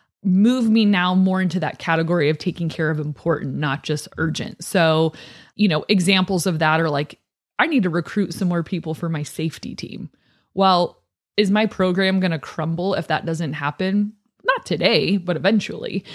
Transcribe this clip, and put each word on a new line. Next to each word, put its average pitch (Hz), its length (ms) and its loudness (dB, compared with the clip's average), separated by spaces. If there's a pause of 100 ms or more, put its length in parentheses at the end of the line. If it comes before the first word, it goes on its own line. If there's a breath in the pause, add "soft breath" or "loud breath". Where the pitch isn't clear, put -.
(240 soft breath)
move 220 460 4
me 220 160 4
now 185 300 4
more 185 260 4
into 185 180 0
that 160 200 -4
category 165 500 2
of 151 80 0
taking 170 320 -4
care 156 200 -2
of 156 100 -2
important, 147 560 -4
not 139 280 -4
just 151 240 -4 (100)
urgent." - 460 -4
So, 160 500 2 (420 loud breath)
you 208 120 4
know, 156 220 0
examples 185 560 2
of 170 140 0
that 156 200 2
are 165 100 2
like, 147 300 -4 (400)
"I 277 80 2
need 277 160 2
to 180 60 0
recruit 170 440 -2
some 185 140 -2
more 175 160 0
people 160 300 -6
for 165 160 -6
my 156 140 -4
safety - 520 -6
team." - 340 -12 (440)
Well, 185 480 2 (340)
is 202 160 2
my 214 140 4
program 190 540 0
gonna 175 200 0
crumble 165 540 -4
if 165 140 -4
that - 180 -2
doesn't 160 280 -4
happen? 190 600 -2 (320)
Not 523 200 -2
today, 190 520 2
but 175 200 -4
eventually. 190 640 -2 (120 loud breath)